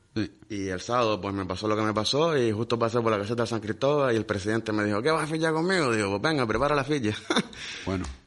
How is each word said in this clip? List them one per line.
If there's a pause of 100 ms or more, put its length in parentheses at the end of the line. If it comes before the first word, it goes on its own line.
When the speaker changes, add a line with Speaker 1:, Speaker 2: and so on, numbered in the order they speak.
(160)
Speaker 1:
Sí. (180)
Speaker 2:
Y
el
sábado
pues
me
pasó
lo
que
me
pasó
y
justo
pasé
por
la
caseta
de
San
Cristóbal
y
el
presidente
me
dijo,
"¿Qué
vas
a
fichar
conmigo?".
Digo,
"Pues
venga,
prepara
la
ficha". (140)
<laughs>
Speaker 1:
Bueno. (220)